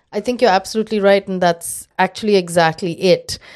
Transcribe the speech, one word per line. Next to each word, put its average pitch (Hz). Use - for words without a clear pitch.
I 208
think 247
you're 233
absolutely 214
right, 196
and 185
that's -
actually 196
exactly 170
it. 175